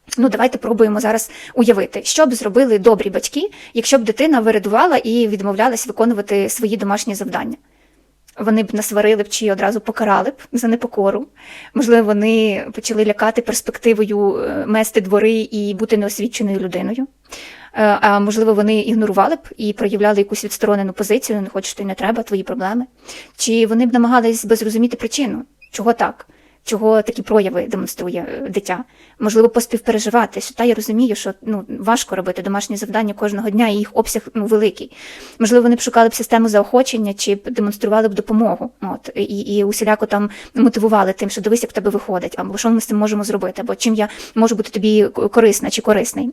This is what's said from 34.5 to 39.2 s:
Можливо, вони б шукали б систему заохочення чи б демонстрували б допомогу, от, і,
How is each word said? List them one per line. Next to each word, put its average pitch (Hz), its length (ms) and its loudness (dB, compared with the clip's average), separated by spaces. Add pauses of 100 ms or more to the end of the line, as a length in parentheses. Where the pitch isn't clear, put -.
Можливо, 233 240 4
вони 240 120 4
б 240 60 -4
шукали 226 280 4
б 226 40 -10
систему 226 360 2
заохочення 208 640 2
чи 202 220 -2
б 202 60 -10 (100)
демонстрували 214 560 0
б 202 60 -2
допомогу, 214 580 -2 (100)
от, 185 340 -10
і, 202 80 -2